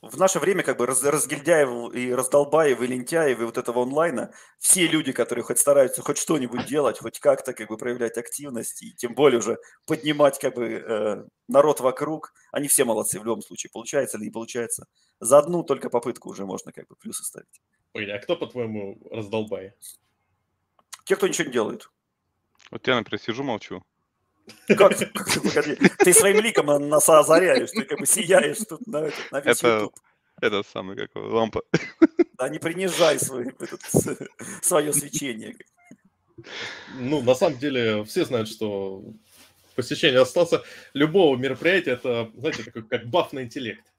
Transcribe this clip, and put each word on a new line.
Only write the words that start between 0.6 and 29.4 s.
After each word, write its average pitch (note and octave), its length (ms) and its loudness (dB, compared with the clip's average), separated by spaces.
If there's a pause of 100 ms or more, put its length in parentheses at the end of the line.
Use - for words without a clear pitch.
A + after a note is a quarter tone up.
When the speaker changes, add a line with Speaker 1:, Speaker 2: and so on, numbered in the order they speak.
Speaker 1:
как B2+ 140 -2
бы A#2+ 80 2
раз-, C3 180 0
разгильдяев C#3+ 880 0
и B2 200 -4
раздолбаев C#3 680 2
и B2+ 60 -2
лентяев B2+ 520 0
и A#2 40 -2
вот A#2 140 -4
этого B2 260 -2
онлайна, C#3+ 480 -2 (280)
все F3 280 2
люди, D3+ 240 0
которые A#2+ 320 -2
хоть - 160 -2
стараются C#3 420 4
хоть D3 160 -4
что-нибудь B2 480 -4
делать, C3+ 340 -2
хоть - 200 -12
как-то C3 340 2
как G#2+ 160 -12
бы A2 80 -6
проявлять A#2+ 400 -4
активность A#2+ 640 -10
и A2+ 120 -18
тем F3+ 220 -8
более C#3 240 6
уже A2 180 -2 (280)
поднимать D3 540 2
как C3 160 -2
бы, A#2+ 100 -4
э, G#2+ 600 -4 (220)
народ C#3 320 4
вокруг, D3 540 -4 (180)
они C#3 160 -4
все C3+ 180 4
молодцы G#2+ 340 -2
в G#2+ 60 -12
любом A2 160 -4
случае, - 300 -16
получается C#3+ 460 -4
или G#2+ 80 -8
не G#2+ 60 -10
получается. A#2 560 -8 (320)
За C3+ 200 8
одну E3 240 0
только B2+ 260 -4
попытку A#2+ 400 -6
уже F#2+ 160 -10
можно G2+ 260 -10
как - 160 -20
бы - 80 -20
плюсы - 280 -14
ставить. - 380 -16 (320)
Speaker 2:
Ой, G#2 180 -10
а G#2 80 -8
кто, - 160 -4
по-твоему, G#2+ 640 -8 (120)
раздолбай? G#2 640 -8 (1300)
Speaker 1:
Те, G3 100 2
кто F#3+ 120 0
ничего D3+ 200 -2
не B2+ 60 -10
делает. - 360 -2 (840)
Speaker 3:
Вот - 160 -8
я, C3 80 2
например, A2 260 -4
сижу, A#2+ 220 -6
молчу. G2 400 -8 (920)
Speaker 1:
Как, - 220 6 (160)
как - 180 -8
ты, - 100 0
погоди, - 360 0 (240)
ты F3+ 120 6
своим G3+ 260 6
ликом G#3 280 0
на-, D3 120 2
нас D3 300 2
озаряешь, D#3 640 6
ты G#3+ 120 -6
как - 140 -6
бы C#3+ 60 -6
сияешь F3 600 2
тут - 220 -12
на C3+ 100 -6 (100)
этот, - 240 -10
на C#3 100 -6